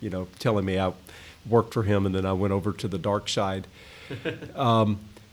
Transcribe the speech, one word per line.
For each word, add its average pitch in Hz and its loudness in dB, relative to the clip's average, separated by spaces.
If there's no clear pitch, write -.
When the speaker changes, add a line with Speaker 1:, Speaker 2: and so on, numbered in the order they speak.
Speaker 1:
you 107 -6
know, 92 -6
telling 104 2
me 95 0
I 95 2
worked 110 4
for 117 2
him, 101 4
and 95 0
then 95 0
I 95 0
went 95 2
over 98 0
to - -6
the 92 -4
dark 101 0
side. 95 -2
Speaker 2:
<laughs> 139 -10
Speaker 1:
Um, 113 4